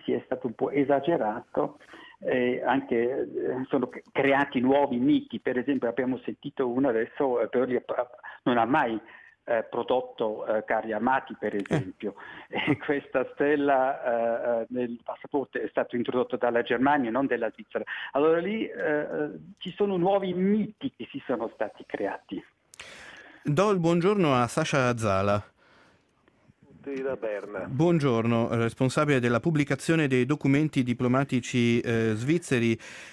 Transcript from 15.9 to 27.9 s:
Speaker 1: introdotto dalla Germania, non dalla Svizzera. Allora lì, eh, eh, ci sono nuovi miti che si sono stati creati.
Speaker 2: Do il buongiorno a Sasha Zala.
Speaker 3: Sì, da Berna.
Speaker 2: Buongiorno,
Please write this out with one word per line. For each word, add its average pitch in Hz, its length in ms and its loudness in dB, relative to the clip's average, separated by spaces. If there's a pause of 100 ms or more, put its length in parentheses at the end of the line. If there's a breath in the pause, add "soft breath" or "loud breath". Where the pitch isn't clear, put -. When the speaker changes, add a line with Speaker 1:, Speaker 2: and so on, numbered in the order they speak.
Speaker 1:
introdotto 123 400 0
dalla 120 260 2
Germania, 127 480 2
non 131 160 0
dalla 113 240 -2
Svizzera. - 340 -8 (280 loud breath)
Allora 160 260 4
lì, 208 280 -2
eh, 151 340 -2
eh, 151 300 -4 (280)
ci 185 180 -10
sono 202 200 0
nuovi 190 360 2
miti 202 640 0
che 117 140 -12
si - 160 -10
sono 113 280 -2
stati - 320 -8
creati. - 560 -6 (1000 loud breath)
Speaker 2:
Do 175 280 2
il 196 80 2
buongiorno 170 560 2
a 123 120 4
Sasha 127 500 0
Zala. 101 460 2 (1400 soft breath)
Speaker 3:
Sì, 135 160 -8
da 135 160 -4
Berna. 104 440 -6
Speaker 2:
Buongiorno, 123 960 2